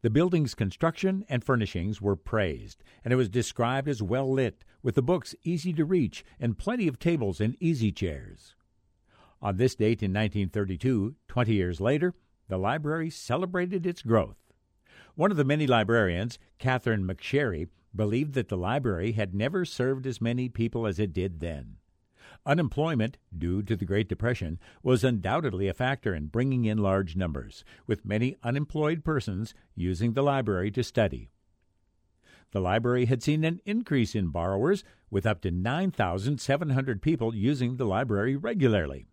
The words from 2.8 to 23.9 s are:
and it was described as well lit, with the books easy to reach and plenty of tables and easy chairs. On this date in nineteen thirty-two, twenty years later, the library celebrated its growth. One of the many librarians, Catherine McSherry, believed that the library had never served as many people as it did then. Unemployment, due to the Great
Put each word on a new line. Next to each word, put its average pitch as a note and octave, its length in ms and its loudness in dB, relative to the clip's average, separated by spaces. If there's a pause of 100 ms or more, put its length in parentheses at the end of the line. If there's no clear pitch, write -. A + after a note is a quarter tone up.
and A#2 80 -2
it B2+ 60 4
was A#2+ 120 2
described B2 580 -2
as A#2 160 -2
well C3 280 0
lit, C3 320 0 (200)
with B2 100 0
the E3 80 4
books D#3 420 0
easy E3 300 -2
to D3+ 120 2
reach D#3+ 380 0 (160)
and A#2 180 -2
plenty A3 300 -2
of C3 120 -2
tables A#2+ 420 0
and A#2 180 0
easy B2+ 320 2
chairs. D2 640 -8 (840)
On G2 160 -2
this B2+ 160 4
date A2 300 2
in F#2+ 100 0
nineteen G2+ 360 0
thirty-two, G#2 680 0 (120)
twenty A2+ 280 2
years F2+ 260 0
later, D3+ 320 2 (340)
the F#2+ 100 -4
library D3+ 520 -2
celebrated F3+ 760 -2
its F3 160 -6
growth. A2+ 340 2 (760)
One F#3 160 4
of F3+ 60 0
the D3 60 4
many D3 220 2
librarians, A2 720 2 (220)
Catherine A#2+ 440 0
McSherry, F#2 640 -2 (280)
believed A2+ 400 0
that A#2+ 140 -2
the G2 80 -2
library G#2+ 560 0
had G#2 200 -2
never D3 320 0
served C3 400 -2
as B2+ 160 -4
many A#2+ 260 0
people A2+ 380 -2
as F#2 140 -2
it G2+ 120 0
did F2+ 280 -2
then. C#2+ 380 -8 (680)
Unemployment, D3 720 0 (200)
due F2 260 -2
to G#2 120 -2
the F2+ 80 -4
Great G2 240 0